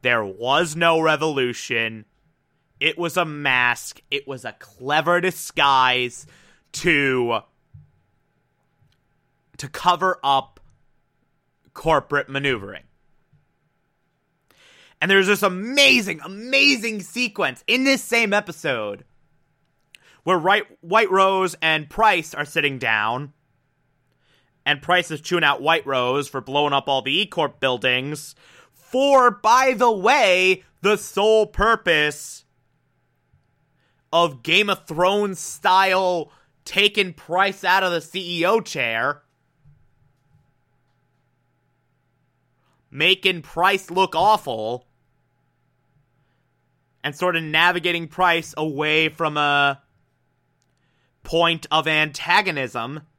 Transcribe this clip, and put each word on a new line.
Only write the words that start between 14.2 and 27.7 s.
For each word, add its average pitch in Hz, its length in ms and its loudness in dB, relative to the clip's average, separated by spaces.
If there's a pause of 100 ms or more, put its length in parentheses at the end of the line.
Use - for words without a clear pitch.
And 170 100 0
there's 190 160 6
this 202 160 2
amazing, 214 800 0
amazing 226 800 -2
sequence 202 680 -6
in 254 160 0
this 269 180 0
same 226 300 0
episode 131 720 -4 (1200)
where 180 140 2
Wright, 190 260 2 (180)
White 170 300 0
Rose 190 500 2
and 156 280 -2
Price 196 440 0
are 147 120 -6
sitting 143 340 -4
down, 117 540 -2 (1300)
and 143 160 0
Price 175 300 0
is 151 80 -8
chewing 170 240 -2
out 143 180 6
White 160 240 2
Rose 135 440 -2
for 135 100 -8
blowing 143 320 0
up 139 160 0
all 135 140 0
the 139 200 -2
E-Corp 170 380 -4
buildings 131 760 -2 (380)